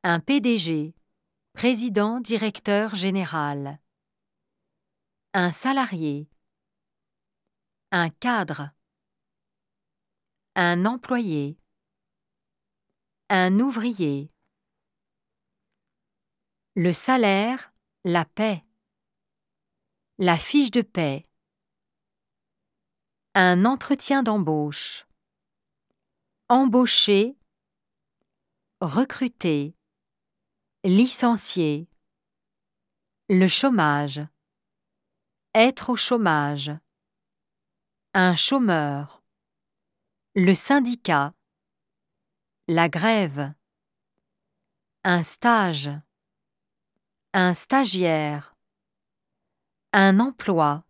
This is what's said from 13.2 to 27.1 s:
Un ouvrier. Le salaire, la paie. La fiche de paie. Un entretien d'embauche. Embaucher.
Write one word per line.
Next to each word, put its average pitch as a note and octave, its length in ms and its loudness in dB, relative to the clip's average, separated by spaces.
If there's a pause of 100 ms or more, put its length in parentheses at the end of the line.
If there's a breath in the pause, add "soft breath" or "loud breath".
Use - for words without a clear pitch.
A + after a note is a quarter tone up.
Un F#3 300 2
ouvrier. G#3 680 -4 (2500)
Le F3 180 0
salaire, A3+ 800 0 (320)
la E3+ 220 0
paie. G#3 400 -6 (1500)
La F3 220 2
fiche C#4 320 2
de A#3+ 100 0
paie. D3+ 400 -4 (2250)
Un F#3 300 4
entretien C#4 580 -2
d'embauche. D#3 840 -4 (1400)
Embaucher. B3 880 4 (1400)